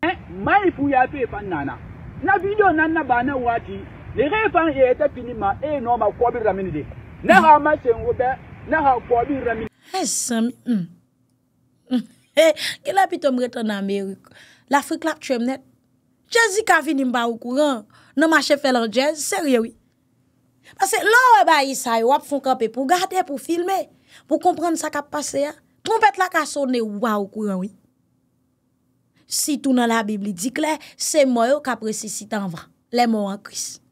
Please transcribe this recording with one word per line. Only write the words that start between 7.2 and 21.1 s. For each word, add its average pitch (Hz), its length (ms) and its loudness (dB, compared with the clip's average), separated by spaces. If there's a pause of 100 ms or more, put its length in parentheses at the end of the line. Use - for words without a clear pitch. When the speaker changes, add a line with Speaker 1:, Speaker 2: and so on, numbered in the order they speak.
Speaker 1:
Na 349 220 6
ha 302 140 8
ma 302 200 2
se 247 160 0
ngo 226 220 -4
be, 254 160 0 (340)
na 311 160 0
ha 262 240 4
ko 240 220 2
bi 277 160 -2
ramini. 226 260 -4 (240)
Speaker 2:
Eh, 370 120 -2
Sami. 226 480 -2 (120)
Hmm. 208 200 0 (1040)
Hmm. 247 160 -2 (300)
Eh, 311 160 6 (320)
ke 302 80 -6
la 392 160 4
pito 311 240 -2
m 247 80 0
rete 247 160 -4
en 220 160 -4
Amérique. 196 560 -6 (400)
L'Afrique 277 360 0
la 311 100 -2
tue 262 260 -4
net. 262 220 -4 (640)
Jezi 440 400 2
ka 330 160 4
vini 269 220 0
m 247 80 -2
ba 240 160 0
ou 226 100 -6
kouran. 254 460 0 (300)
Nan 311 120 4
mache 294 320 4
fè 269 140 2
lan 233 180 0
jazz, 285 320 0
serye 254 400 0
wi. 226 80 -12 (1040)
Paske 381 240 0
lò 453 220 6 (140)